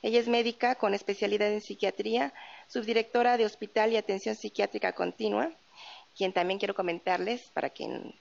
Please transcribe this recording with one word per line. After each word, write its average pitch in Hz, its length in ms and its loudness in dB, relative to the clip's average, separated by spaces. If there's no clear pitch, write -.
Ella 226 180 2
es 233 100 2
médica 233 480 2
con 202 180 2
especialidad 202 580 0
en 214 80 -2
psiquiatría, 220 720 -2
subdirectora 233 680 2
de 226 80 4
Hospital 220 480 0
y 220 60 4
Atención 208 360 -2
Psiquiátrica 202 580 -2
Continua, 208 580 -2
quien 190 160 0
también 190 260 0
quiero 190 160 -2
comentarles, 180 800 -2
para - 160 -2
quien - 520 -8